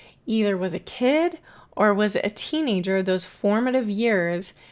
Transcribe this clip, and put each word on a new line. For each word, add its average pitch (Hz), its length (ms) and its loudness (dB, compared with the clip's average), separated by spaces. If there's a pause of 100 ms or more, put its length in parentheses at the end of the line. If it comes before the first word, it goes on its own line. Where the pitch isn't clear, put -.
(260)
either 214 300 2
was 180 160 -2
a - 60 -6
kid 311 600 0 (400)
or 208 160 4
was 208 220 0
it - 100 -2
a 220 40 0
teenager, 190 720 -2
those 185 220 -2
formative 233 640 0
years 190 640 0 (200)